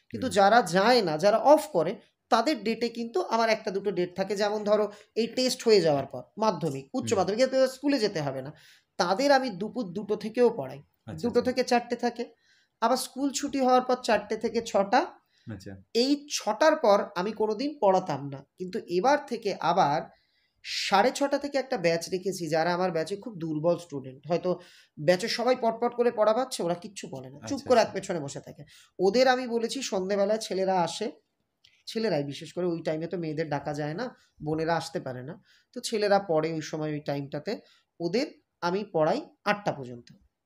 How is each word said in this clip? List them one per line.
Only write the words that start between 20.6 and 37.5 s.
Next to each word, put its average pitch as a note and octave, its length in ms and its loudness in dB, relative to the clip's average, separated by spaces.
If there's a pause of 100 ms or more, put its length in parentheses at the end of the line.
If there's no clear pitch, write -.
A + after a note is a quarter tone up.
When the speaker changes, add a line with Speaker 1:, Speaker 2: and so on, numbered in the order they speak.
Speaker 1:
সাড়ে G#3 480 2
ছটা C#4 260 -2
থেকে C#4+ 200 -4
একটা B3+ 200 -2
ব্যাচ E3 320 0
রেখেছি, F#3 400 -6
যারা E3 240 2
আমার F3+ 180 0
ব্যাচে D#3+ 260 -2
খুব G#3+ 200 -12
দুর্বল D#3+ 400 0
স্টুডেন্ট। C3+ 500 -12
হয়তো F3 320 -2 (380)
ব্যাচে F3+ 300 2
সবাই A#3 340 0
পটপট A3+ 340 0
করে A#3+ 160 2
পড়া G#3+ 220 4
পাচ্ছে, B3 300 -2
ওরা E3+ 120 0
কিচ্ছু G3 320 -14
বলে C3 220 -12
না, C#3 100 -18
চুপ - 180 -6
Speaker 2:
আচ্ছা, - 100 -10
Speaker 1:
করে B3 120 6
Speaker 2:
আচ্ছা। G#3 100 2
Speaker 1:
এক - 40 -14
পেছনে F#3+ 260 -4
বসে C#3 200 -10
থাকে। - 240 -18 (360)
ওদের G#3+ 280 4
আমি B3+ 200 2
বলেছি, A3+ 340 -2
সন্ধেবেলায় G3+ 580 0
ছেলেরা F#3+ 420 -2
আসে, G#3+ 300 -4 (760)
ছেলেরাই G3+ 360 -2
বিশেষ C#3+ 300 -10
করে, F3 120 -4
ওই E3 160 -2
টাইমে D#3 260 -4
তো F3+ 100 -6
মেয়েদের D#3+ 320 -4
ডাকা D3 240 -4
যায় D3 200 -4
না, G#3 120 -6 (380)
বোনেরা D#3+ 320 -2
আসতে D#3+ 240 -6
পারে B2+ 240 -10
না, C#3+ 100 -14 (400)
তো B3+ 80 -12
ছেলেরা G#3 380 2
পড়ে D#3+ 340 0
ওই D#3+ 80 -6
সময়, D#3 300 -6
ওই D3 80 -4
টাইমটাতে। D3 600 -6 (380)